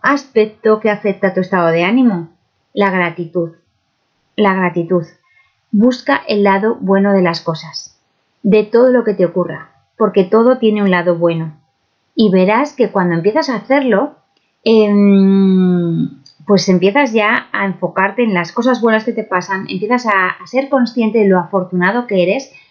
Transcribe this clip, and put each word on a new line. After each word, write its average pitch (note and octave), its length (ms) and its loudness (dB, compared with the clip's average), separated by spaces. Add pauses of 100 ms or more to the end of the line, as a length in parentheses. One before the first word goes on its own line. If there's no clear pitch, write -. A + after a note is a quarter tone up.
aspecto A3 800 -2
que G#3+ 100 0
afecta G3+ 380 -2
a F#3 60 -4
tu F#3+ 60 0
estado F3+ 280 0
de E3 160 0
ánimo, G3+ 440 0 (440)
la G3 180 0
gratitud. E3+ 600 -4 (840)
La G3+ 180 2
gratitud. F3 500 -2 (680)
Busca B3 580 0
el G#3 140 0
lado G3+ 380 0
bueno G3 320 0
de F#3+ 100 2
las E3+ 180 -2
cosas, - 580 -12 (440)
de G#3 220 2
todo A#3+ 260 2
lo A#3+ 140 0
que G#3 100 -2
te F#3 100 0
ocurra, - 460 -6 (260)
porque G3 280 0
todo A#3 340 2
tiene G#3+ 240 0
un G3 80 2
lado F3 260 0
bueno. E3 420 -2 (560)
Y G#3+ 160 2
verás G#3 440 2
que - 160 -2
cuando F3+ 240 0
empiezas A3 340 -2
a A#3+ 80 -6
hacerlo, C4 600 -2 (480)
em, G3 1600 2 (240)
pues G3 220 2
empiezas G3+ 440 2
ya A3 400 -2
a G3+ 120 -4
enfocarte F#3+ 580 -4
en G#3+ 120 0
las E3+ 180 -4
cosas A#3+ 300 -2
buenas A3 220 0
que A#3 80 -4
te G#3+ 120 -8
pasan, F#3+ 440 -6
empiezas A3+ 380 -4
a, F#3+ 220 0
a - 180 -10
ser C4+ 220 -4
consciente A#3 500 0
de G3+ 100 4
lo F#3 100 4
afortunado F#3 680 -2
que F#3+ 160 0
eres A3 300 -2 (180)